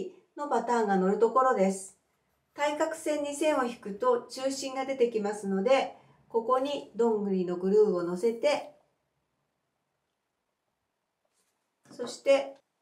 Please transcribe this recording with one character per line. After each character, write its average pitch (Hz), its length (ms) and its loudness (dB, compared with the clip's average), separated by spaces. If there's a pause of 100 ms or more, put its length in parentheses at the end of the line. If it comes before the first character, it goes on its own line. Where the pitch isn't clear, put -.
ー - 20 -12 (280)
の 294 120 -8
パ 233 160 0
タ 240 100 0
ー 226 100 2
ン - 40 -2
が 196 80 2
乗 185 120 2
る 208 100 0
と 226 120 4
こ 254 100 4
ろ 262 140 4
で 196 180 2
す。 - 240 -12 (580)
対 294 220 -2
角 320 180 0
線 302 280 -4
に 285 140 -6
線 302 220 2
を 254 60 2
引 - 120 -6
く 196 180 -10
と 247 320 0
中 262 240 -4
心 269 240 -8
が 269 100 -4
出 269 120 -4
て 240 140 2
き 220 100 -2
ま 208 140 -4
す 202 120 -10
の 190 160 0
で、 262 320 2 (340)
こ 226 140 -2
こ 254 160 2
に 277 380 -4
ど 233 140 2
ん 202 140 -2
ぐ 196 60 -2
り 185 160 0
の 175 100 -4
グ 190 140 -2
ル 208 140 4
ー 190 100 2
を 175 80 -2
乗 175 140 -4
せ 226 160 0
て、 277 400 -2 (3250)
そ 240 160 -10
し - 180 -12
て 277 320 4 (260)